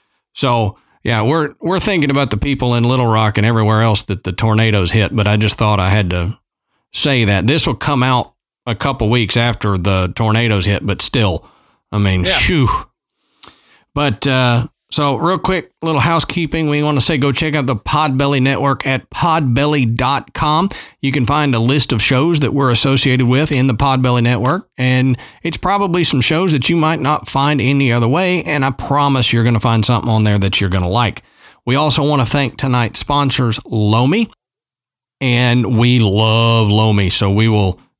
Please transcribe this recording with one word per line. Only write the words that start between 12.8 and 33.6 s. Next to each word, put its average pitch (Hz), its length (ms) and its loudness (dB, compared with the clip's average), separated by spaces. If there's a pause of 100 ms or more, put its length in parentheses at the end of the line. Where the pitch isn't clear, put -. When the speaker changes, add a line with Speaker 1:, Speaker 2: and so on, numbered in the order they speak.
Speaker 1:
But, 143 340 -2
uh, 123 400 2 (240)
so 143 260 0
real 180 200 0
quick, 185 340 -4 (120)
little 160 180 0
housekeeping. 165 680 -2
We 147 120 0
wanna 147 200 0
say 160 160 0
go 139 140 0
check 147 240 -4
out 139 120 -2
the 131 80 -2
Podbelly 143 680 -2
Network 135 460 -2
at 135 240 -4
podbelly 143 840 0
dot 127 380 -4
com. 156 360 0 (320)
You 135 100 -2
can 131 160 0
find 147 260 0
a 117 60 0
list 127 320 0
of 110 100 0
shows 147 380 0
that 143 140 -2
we're 139 180 0
associated 127 560 0
with 135 240 2
in 135 160 2
the 127 80 0
Podbelly 127 480 2
Network, 123 440 0 (100)
and 127 380 0 (280)
it's 165 140 -4
probably 185 460 0
some 151 180 0
shows 165 320 0
that 131 160 0
you 170 60 2
might 160 240 0
not 143 300 -4
find 139 320 0
any 135 300 0
other 120 160 2
way, 180 360 0
and 151 220 -2
I 135 60 0
promise 139 600 0
you're 117 120 2
gonna 117 160 2
find 113 260 2
something 120 240 0
on 110 140 2
there 104 160 2
that 95 200 -2
you're 95 120 -2
gonna 90 180 0
like. 107 320 -2 (440)
We 123 100 0
also 151 320 0
wanna 143 180 2
thank 139 320 -2
tonight's 123 420 -2
sponsors, 135 640 -2